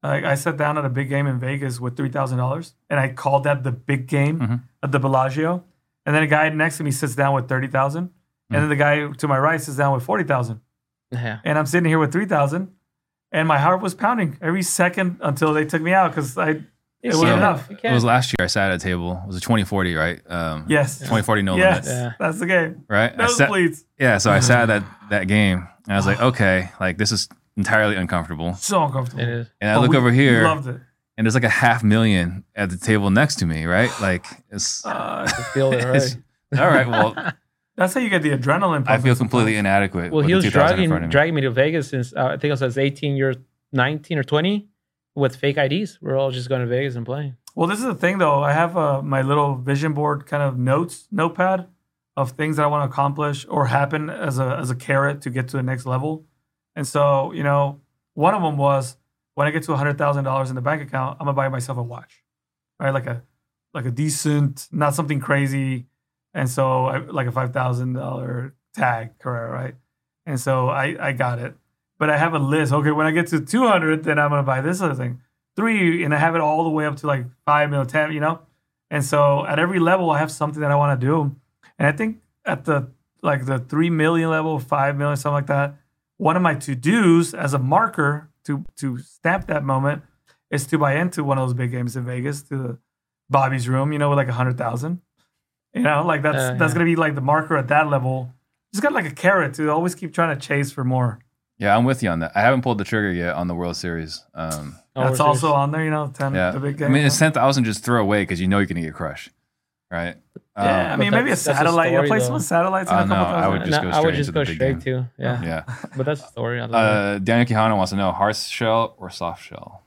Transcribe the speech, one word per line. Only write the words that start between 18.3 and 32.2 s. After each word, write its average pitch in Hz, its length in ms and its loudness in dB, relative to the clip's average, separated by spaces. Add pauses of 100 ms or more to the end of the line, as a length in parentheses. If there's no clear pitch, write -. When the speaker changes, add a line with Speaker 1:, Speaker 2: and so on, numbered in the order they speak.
Speaker 2:
year 92 80 2
I - 20 -2
sat 98 240 0
at 90 40 0
a 87 40 -4
table. 90 440 -4
It 95 40 -12
was 92 100 -8
a 87 40 -8
twenty 113 220 2
forty, 92 320 0
right? 82 340 -2
Um, 80 380 -4
Speaker 1:
Yes. 143 400 0
Speaker 2:
twenty 110 160 2
forty 107 180 2
no 95 140 0
Speaker 1:
Yes. 185 300 2
Speaker 2:
limits. - 40 -4
Speaker 3:
Yeah. 123 300 -4
Speaker 1:
That's 160 200 -2
the 175 80 -4
game. 175 420 -2
Speaker 2:
Right? 110 280 2
I 226 100 0
sat, 240 220 2
Speaker 1:
Nosebleeds. 180 340 0 (140)
Speaker 2:
yeah, 123 220 4
so 107 120 4
I 101 100 6
sat 120 280 4
at 104 140 2 (120)
Speaker 1:
<sighs> 104 140 -20
Speaker 2:
that 98 180 0
game, 95 400 2 (180)
and 104 80 -4
I - 20 2
was 98 100 2
like, 98 160 2
"Okay, 95 480 2 (100)
like, 92 180 -2
this 101 140 0
is 104 160 -2 (300)
entirely 104 380 2
uncomfortable." 87 600 -4
Speaker 1:
So 175 280 -2
uncomfortable. 131 400 -4
Speaker 3:
It 120 60 -4
is. 120 180 -6 (140)
Speaker 2:
And 104 100 0
I 107 40 4
Speaker 1:
But 117 60 8
Speaker 2:
look 123 100 6
Speaker 1:
we 151 60 6
Speaker 2:
over 123 140 6
here, 123 320 6
Speaker 1:
loved 147 240 2
it. 123 120 -10 (380)
Speaker 2:
and 110 100 0
there's, 110 80 2
like, 123 80 2
a 113 60 4
half 120 340 4
million 101 600 2 (100)